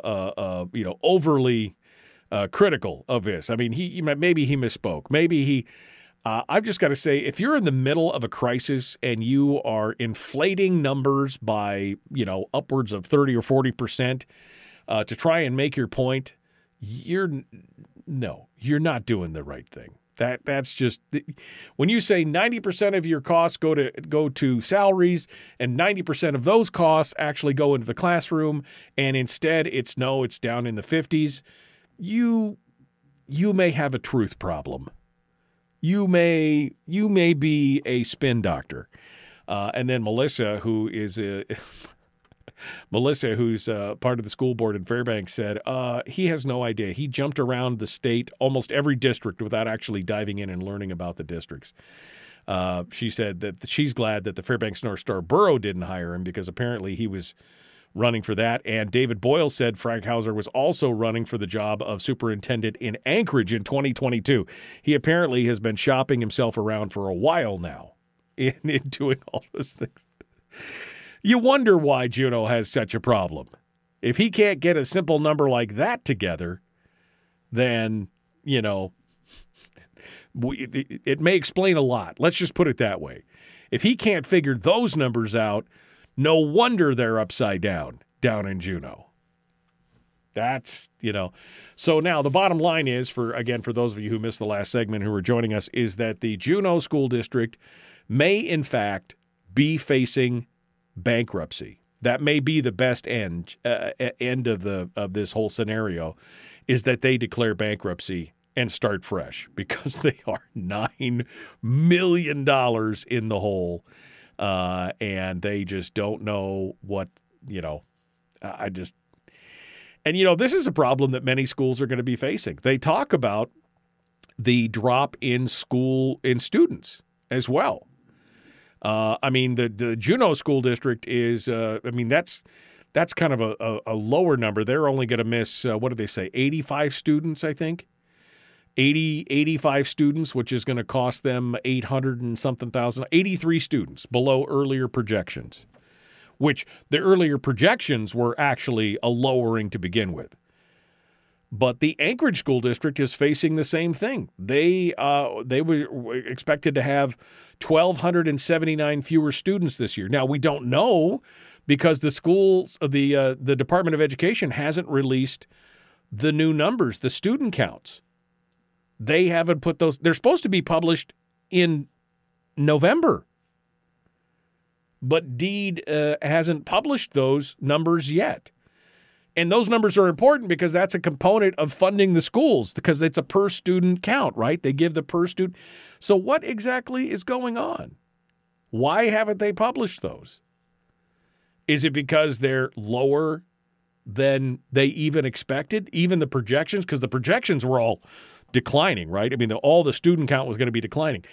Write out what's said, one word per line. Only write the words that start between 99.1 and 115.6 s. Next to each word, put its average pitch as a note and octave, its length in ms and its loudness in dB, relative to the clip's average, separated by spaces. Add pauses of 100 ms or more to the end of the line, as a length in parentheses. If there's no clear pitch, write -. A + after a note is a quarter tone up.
be D3+ 240 4
facing B2+ 680 0 (500)
bankruptcy. G#2 840 -4 (220)
That B2+ 180 0
may D3+ 180 2
be D3+ 220 2
the B2 120 0
best B2 360 0
end, F2+ 560 -4
uh, - 260 -2 (100)
e-, B2+ 100 -2 (100)
end B2+ 260 -2
of G#2+ 160 -2
the, F#2+ 320 -4
of G2+ 180 -6
this G2+ 200 -4
whole A2 160 -2
scenario, G2+ 680 -4 (520)
is B2+ 160 2
that B2 180 0
they C3 160 4
declare A#2 360 -2
bankruptcy F#2 800 -6 (220)
and A#2+ 160 -2
start G2 340 -2
fresh - 480 -8
<laughs> - 40 -20
because - 420 -8
they - 280 0
are F2+ 280 -8
nine A2 720 -4 (340)
million D#3+ 840 2
dollars A#2+ 600 2
in A2+ 240 -2
the G#2 120 -2
hole, F#2 440 -4 (540)
uh, F#2 640 -2
and F#2 420 -6
they G2+ 220 -2